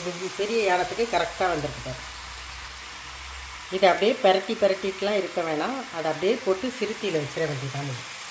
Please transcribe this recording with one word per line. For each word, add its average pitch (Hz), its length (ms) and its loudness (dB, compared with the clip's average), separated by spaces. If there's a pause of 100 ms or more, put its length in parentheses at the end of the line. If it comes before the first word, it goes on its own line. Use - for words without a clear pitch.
பெ-, 175 340 -4
பெரிய 208 200 2 (100)
யானத்துக்கு 185 440 2
கரெக்டா 175 400 0
வந்திருக்கு 147 340 -4
பாரு. 131 140 -8 (1800)
இதை 190 140 6
அப்படியே 202 240 4 (100)
பிரட்டி 196 380 6
பிரட்டிட்டுலாம் 196 580 2
இருக்க 175 280 -2
வேணாம், 165 300 0 (180)
அதை 160 160 -2
அப்படியே 175 220 2 (120)
போட்டு 190 200 2 (140)
சிறுத்தியில 202 420 0
வச்சிட 160 300 -2
வேண்டியதுதான். 135 400 -4
இது 117 100 -6 (280)